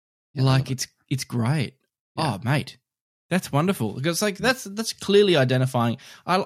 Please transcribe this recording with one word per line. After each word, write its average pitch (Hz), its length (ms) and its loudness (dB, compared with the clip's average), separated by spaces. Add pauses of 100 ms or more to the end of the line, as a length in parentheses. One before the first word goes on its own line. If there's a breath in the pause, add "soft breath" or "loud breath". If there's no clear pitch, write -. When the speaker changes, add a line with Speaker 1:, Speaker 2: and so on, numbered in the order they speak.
(340)
Speaker 1:
Yeah, 131 100 -4
I - 20 4
Speaker 2:
Like, 131 160 4
Speaker 1:
love 131 60 -4
it. 135 40 -6
Speaker 2:
it's, 127 160 -6 (220)
it's 135 140 -2
great. 120 500 -2 (440)
Speaker 1:
Yeah. 147 180 -2
Speaker 2:
Oh, 92 80 -10
mate, 131 340 -2 (520)
that's 185 220 -2
wonderful. 143 420 0
Because, 160 280 -2
like, 202 160 -2
that's, 247 280 -2
that's 208 280 -8
clearly 202 420 4
identifying. 127 640 2 (300 loud breath)
I, 185 180 0